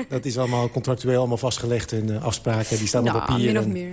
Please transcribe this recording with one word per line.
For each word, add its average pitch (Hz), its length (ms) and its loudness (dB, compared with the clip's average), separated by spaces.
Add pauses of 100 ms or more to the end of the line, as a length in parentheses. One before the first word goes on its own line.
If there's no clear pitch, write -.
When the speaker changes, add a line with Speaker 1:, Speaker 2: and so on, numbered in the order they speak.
Speaker 1:
dat 127 160 -4
is 123 120 -2
allemaal 123 320 2
contractueel, 127 480 0
allemaal 123 200 2
vastgelegd 120 540 -2
en, 110 240 0
eh, 110 80 -4
afspraken, 113 540 0
die 107 100 0
staan 123 160 2
Speaker 2:
Nou, 120 140 2
Speaker 1:
op - 80 -2
papier - 200 2
Speaker 2:
min 214 120 4
of 214 60 2
Speaker 1:
en 214 80 0
Speaker 2:
meer, 180 220 -4